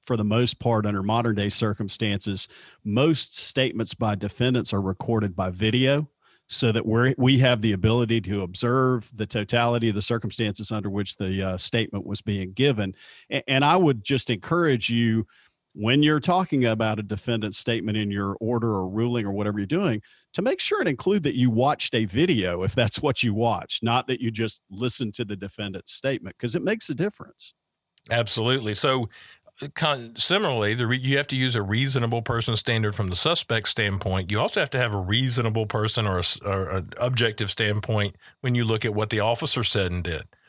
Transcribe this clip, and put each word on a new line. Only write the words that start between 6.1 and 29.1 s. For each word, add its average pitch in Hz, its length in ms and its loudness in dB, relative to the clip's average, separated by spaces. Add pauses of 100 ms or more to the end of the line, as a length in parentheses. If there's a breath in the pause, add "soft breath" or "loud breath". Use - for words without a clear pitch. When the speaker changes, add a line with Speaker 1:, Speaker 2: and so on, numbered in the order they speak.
Speaker 1:
so 117 220 2
that 110 140 0
we're, 120 320 4
we 131 200 6
have 123 240 4
the 107 120 2
ability 113 480 2
to 98 200 -2
observe 123 760 0
the 107 120 -4
totality 117 640 2
of 101 60 0
the 104 60 0
circumstances 107 680 -4
under 107 180 -4
which 98 280 -4
the, 95 240 -2
uh, 92 160 -2
statement 104 480 -2
was 101 160 -8
being 98 320 -4
given. 107 420 0 (360 loud breath)
A-, 135 180 -4
and 135 140 4
I 151 140 6
would 143 260 4
just - 260 0
encourage 143 600 0
you, 117 380 2 (460 soft breath)
when 117 280 2
you're 151 180 4
talking 175 460 2
about 110 320 2
a 107 60 -4
defendant's 107 560 -4
statement 107 380 -2
in 104 120 0
your 101 320 -2
order 117 260 0
or 95 220 0
ruling 113 380 -2
or 98 40 -4
whatever 104 280 -2
you're 98 80 -2
doing, 147 340 0 (320 soft breath)
to - 80 -2
make 262 180 0
sure 427 200 0
and 226 100 0
include 185 340 0
that 139 120 0
you 127 160 4
watched 127 420 2
a 113 120 2
video 95 580 0
if 95 100 -2
that's 113 280 0
what 143 200 0
you 107 140 0
watched, 113 480 -2
not 120 240 0
that 127 120 -2
you 120 120 -2
just 110 300 -4 (100)
listened 113 420 -4
to 120 120 -6
the 101 100 -8
defendant's 95 580 -10
statement, - 460 -6
'cause 120 160 -4
it 175 80 -4
makes 220 260 -2
a 147 60 -6
difference. - 580 -8 (560)
Speaker 2:
Absolutely. 117 640 0
So, 131 340 2 (540 loud breath)